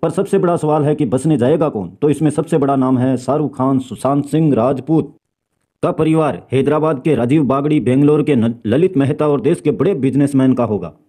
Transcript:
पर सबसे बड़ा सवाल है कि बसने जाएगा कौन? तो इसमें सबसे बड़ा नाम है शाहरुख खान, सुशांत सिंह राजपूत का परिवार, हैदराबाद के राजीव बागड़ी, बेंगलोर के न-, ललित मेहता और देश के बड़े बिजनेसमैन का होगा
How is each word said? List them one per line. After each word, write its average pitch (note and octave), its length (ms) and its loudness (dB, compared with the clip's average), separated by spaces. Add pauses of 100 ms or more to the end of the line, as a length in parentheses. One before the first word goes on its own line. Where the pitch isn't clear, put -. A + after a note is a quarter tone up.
पर E3 80 -2
सबसे F3+ 280 -2
बड़ा F3 180 0
सवाल D3+ 280 0
है D3 100 2
कि C#3 120 -2
बसने C3 300 0
जाएगा D3 320 2
कौन? F#2+ 220 -8 (120)
तो D3 80 2
इसमें C#3+ 200 0
सबसे - 280 -2
बड़ा C#3 180 0
नाम C3 220 0
है C3 180 0
शाहरुख C#3 420 -4
खान, C3 200 0
सुशांत C3+ 460 -2
सिंह D#3 300 0
राजपूत C3 640 -2 (680)
का D#3+ 80 0
परिवार, D#3 640 0
हैदराबाद C#3 500 0
के D#3 120 2
राजीव C3 300 2
बागड़ी, C#3 360 0
बेंगलोर C#3+ 420 2
के C#3 140 0
न-, A#2 180 0 (120)
ललित D3+ 300 0
मेहता D3 320 0
और C#3+ 120 0
देश D3+ 200 0
के D3+ 100 -2
बड़े C#3+ 240 0
बिजनेसमैन C3+ 600 2
का A#2+ 100 0
होगा F#2 280 -4 (160)